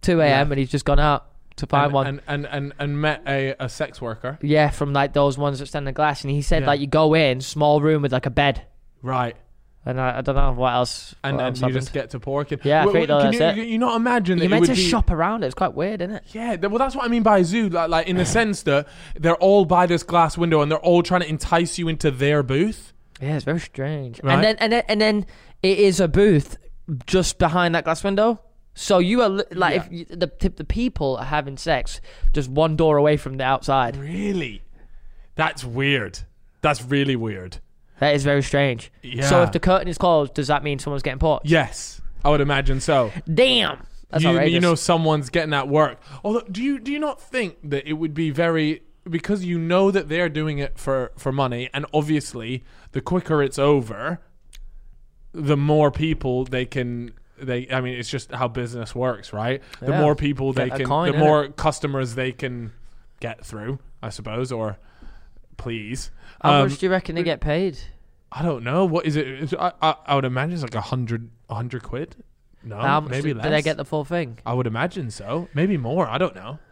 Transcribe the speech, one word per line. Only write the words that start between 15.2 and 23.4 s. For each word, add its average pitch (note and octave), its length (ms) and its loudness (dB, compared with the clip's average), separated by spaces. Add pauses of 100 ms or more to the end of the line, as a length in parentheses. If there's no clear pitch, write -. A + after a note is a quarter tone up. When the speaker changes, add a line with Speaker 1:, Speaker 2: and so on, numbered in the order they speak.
Speaker 1:
it. C#3 40 0
It's B2+ 80 -6
quite F#3 180 -2
weird, F3+ 280 -4
isn't F#3 140 -6
it? - 80 -12 (100)
Speaker 2:
Yeah, A3+ 240 -4
th-, F#3 120 -2
well, G#3+ 80 -2
that's C4 180 0
what C4 100 -4
I - 20 -2
mean A#3 160 2
by G#3 160 8
a F#3 60 6
zoo. G#3 240 0
Like, E3 200 0
like, E3 180 2
in F3+ 100 0
the F3+ 80 2
Speaker 1:
<clears throat> - 140 0
Speaker 2:
sense G#3+ 240 0
that D3 240 2 (280)
they're E3 220 2
all G3 280 6
by F3 220 4
this E3+ 160 2
glass E3+ 340 2
window E3+ 240 4
and D3 100 2
they're D#3 80 2
all F3 240 6
trying F3+ 180 2
to D#3 80 -4
entice E3+ 500 0
you E3+ 80 -2
into D#3+ 240 0
their C#3 320 2
booth. D3+ 500 -2 (280)
Speaker 1:
Yeah, C#3+ 140 -2
it's C#3+ 100 -4